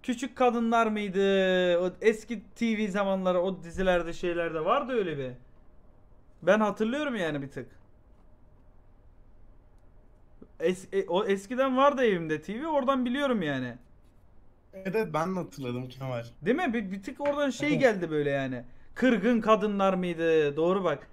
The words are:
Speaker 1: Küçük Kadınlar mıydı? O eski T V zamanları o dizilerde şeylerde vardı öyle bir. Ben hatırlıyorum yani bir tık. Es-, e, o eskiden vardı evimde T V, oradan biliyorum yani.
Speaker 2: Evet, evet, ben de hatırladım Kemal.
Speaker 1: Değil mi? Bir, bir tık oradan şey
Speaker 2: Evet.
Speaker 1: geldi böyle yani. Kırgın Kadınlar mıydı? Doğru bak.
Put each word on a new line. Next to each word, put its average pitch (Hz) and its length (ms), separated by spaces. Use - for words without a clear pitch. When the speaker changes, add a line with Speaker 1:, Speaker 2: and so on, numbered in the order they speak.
Speaker 1:
Küçük 254 340
Kadınlar 233 500
mıydı? 190 920
O 180 120
eski 220 420
T 226 240
V 214 100
zamanları 190 520
o 185 220
dizilerde 175 500
şeylerde 165 520
vardı 254 280
öyle 180 260
bir. 131 120
Ben 196 180
hatırlıyorum 226 560
yani 156 260
bir 135 80
tık. - 320
Es-, 185 420
e, - 60
o 185 160
eskiden 254 520
vardı 269 280
evimde 165 380
T 214 200
V, 330 60
oradan 269 360
biliyorum 247 380
yani. 127 360
Speaker 2:
Evet, 190 240
evet, 220 180
ben 165 220
de 175 40
hatırladım 127 480
Kemal. 127 360
Speaker 1:
Değil 214 140
mi? 330 180
Bir, 196 180
bir 196 100
tık - 180
oradan 285 300
şey 294 180
Speaker 2:
Evet. 294 120
Speaker 1:
geldi 196 300
böyle 147 200
yani. 131 340
Kırgın 233 460
Kadınlar 202 540
mıydı? 160 600
Doğru 180 280
bak. 147 280